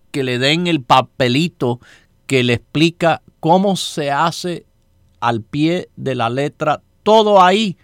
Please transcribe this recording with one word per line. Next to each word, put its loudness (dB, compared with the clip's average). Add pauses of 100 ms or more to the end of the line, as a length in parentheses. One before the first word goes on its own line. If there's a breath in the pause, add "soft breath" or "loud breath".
(120)
que -4
le -4
den 0
el 0
papelito -2 (460 soft breath)
que 0
le 0
explica -2 (180)
cómo 2
se -6
hace -4 (540)
al -2
pie -4
de -6
la -2
letra, -4 (220)
todo 6
ahí. 2